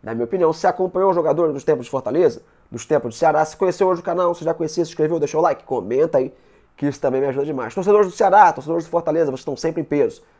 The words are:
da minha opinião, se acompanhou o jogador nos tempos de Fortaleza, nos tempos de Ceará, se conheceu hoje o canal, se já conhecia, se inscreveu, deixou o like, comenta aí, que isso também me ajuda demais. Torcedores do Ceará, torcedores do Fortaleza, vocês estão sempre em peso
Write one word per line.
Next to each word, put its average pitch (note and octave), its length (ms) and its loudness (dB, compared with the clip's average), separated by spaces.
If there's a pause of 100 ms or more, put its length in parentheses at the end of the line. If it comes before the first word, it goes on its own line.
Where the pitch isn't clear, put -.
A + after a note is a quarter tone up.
da A2 120 -8
minha A#2 100 -2
opinião, E3+ 260 2
se D#3+ 140 -6
acompanhou F#3 460 0
o - 20 0
jogador E3+ 400 0
nos C3+ 100 -8
tempos C3+ 220 0
de - 60 -12
Fortaleza, C3+ 500 0 (300)
nos A#2 140 -12
tempos B2 280 -2
de - 60 -16
Ceará, D#3 240 2
se D#3 140 -6
conheceu F#3 300 0
hoje F3+ 120 0
o F3 40 -16
canal, F3 300 -2
se E3 120 -10
já E3 80 -2
conhecia, D#3+ 320 -4
se E3 60 -16
inscreveu, D#3+ 280 0
deixou D3+ 220 0
o - 20 4
like, - 220 0
comenta C3 520 0
aí, - 160 0 (440)
que C#3+ 100 -2
isso C#3 140 -4
também C3 180 0
me C#3 80 0
ajuda C3+ 180 -2
demais. C3 300 -8
Torcedores G3+ 320 2
do F3 60 -10
Ceará, G3 400 6
torcedores D#3+ 320 -4
do - 40 -20
Fortaleza, E3 360 0
vocês C3 160 -6
estão C#3 160 -8
sempre E3 240 -4
em - 20 -6
peso C#3+ 400 -2 (160)